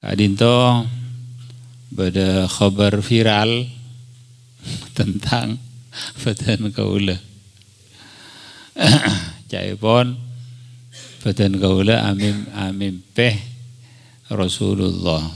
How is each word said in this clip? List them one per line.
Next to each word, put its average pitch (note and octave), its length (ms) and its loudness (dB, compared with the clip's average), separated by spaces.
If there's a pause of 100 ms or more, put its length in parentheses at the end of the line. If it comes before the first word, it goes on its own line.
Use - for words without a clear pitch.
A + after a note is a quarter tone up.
Adinto A#2 800 4 (1040)
beda F#2+ 640 2
khabar G#2 480 4
viral A2+ 640 2 (680)
<laughs> - 680 -14
tentang A2 560 -2 (680)
badan G#2+ 540 -2
kaula. G2 400 0 (1600)
<laughs> G2 760 2
Caipun G#2+ 680 2 (1040)
badan G2 320 2
kaula G2 560 2
amim, G#2 400 -2
amim G2 480 -6 (160)
peh A#2 240 2 (880)
Rasulullah F#2 960 -2 (120)